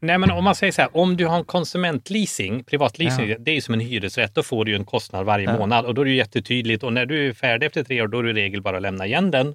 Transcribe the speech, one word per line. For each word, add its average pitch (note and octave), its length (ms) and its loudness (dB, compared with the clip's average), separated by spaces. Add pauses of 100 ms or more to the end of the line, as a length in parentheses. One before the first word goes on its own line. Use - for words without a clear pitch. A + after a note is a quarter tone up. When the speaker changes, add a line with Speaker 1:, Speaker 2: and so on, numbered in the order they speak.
Speaker 1:
Nej, E3+ 180 0
men F#3+ 120 4
om F3 140 0
man G3 100 4
säger F#3+ 180 0
så D#3+ 100 2
här, C3 140 0
om F3+ 200 4
du E3+ 100 0
har E3 100 2
en E3+ 80 0
konsumentleasing, E3 1200 -2
privatleasing, C3 640 0
Speaker 2:
Ja. A2 100 -2
Speaker 1:
det A#2 120 -2
är D#3+ 40 2
ju C#3+ 60 0
som A#2+ 140 -2
en A2+ 60 0
hyresrätt, A2+ 540 -4
då D#3 80 2
får A2+ 220 0
du G#2+ 60 -2
ju G#2 60 0
en G2+ 80 -2
kostnad G2 420 -4
varje G2+ 240 2
Speaker 2:
Ja. A2+ 80 0
Speaker 1:
månad A2+ 260 2
och B2 100 -2
då B2+ 60 0
är C#3+ 40 2
det C3+ 60 0
ju C3 60 2
jättetydligt A2+ 680 -2
och B2 100 -2
när B2 140 0
du C#3+ 220 0
är B2 40 -4
färdig B2 340 0
efter D3 180 -2
tre A#2+ 180 0
år, A2 60 2
då A2+ 100 -2
är B2 40 0
det A#2 80 0
i - 20 0
regel G2+ 300 -2
bara F#2+ 140 -2
att F#2 60 -4
lämna F#2+ 240 -4
igen E3+ 240 2
den C#3+ 240 2